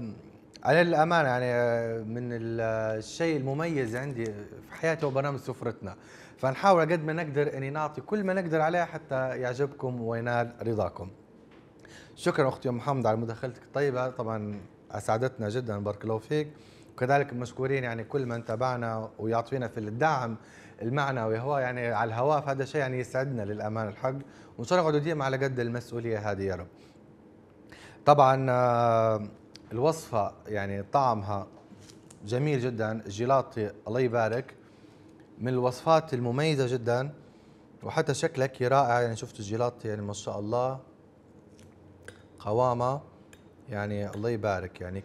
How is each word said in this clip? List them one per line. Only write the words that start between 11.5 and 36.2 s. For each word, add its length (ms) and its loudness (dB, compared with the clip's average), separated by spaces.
شكرا 320 2
أختي 200 -4
أم 80 -2
محمد 300 0
على 100 4
مداخلتك 460 -6
الطيبة، 480 -2
طبعا 500 -6
أسعدتنا 580 -2
جدا، 300 -4
بارك 260 -6
الله 140 -2
فيك. 300 -4
وكذلك 400 2
مشكورين 520 -2
يعني 200 -6
كل 220 -2
من 180 -4
تابعنا 720 -2
ويعطينا 500 -2
في 120 -8
الدعم 560 0
المعنوي، 560 0
هو 200 -2
يعني 280 -2
على 220 0
الهواء، 320 2
فهذا 240 -2
شيء 160 -4
يعني 180 -2
يسعدنا 440 -2
للأمان 460 -4
الحق، 260 -4
وإن 60 -8
شاء 140 2
الله 120 4
نقعدوا 80 4
ديما 260 0
على 120 0
قد 240 -2
المسؤولية 680 -4
هذه 120 -2
يا 120 0
رب. 120 -8
طبعا، 440 8
آه، 800 4
الوصفة 600 0
يعني 360 -4
طعمها 640 2
جميل 360 0
جدا، 460 -2
جيلاتي 640 0
الله 120 0
يبارك، 540 0
من 100 -4
الوصفات 640 2
المميزة 520 0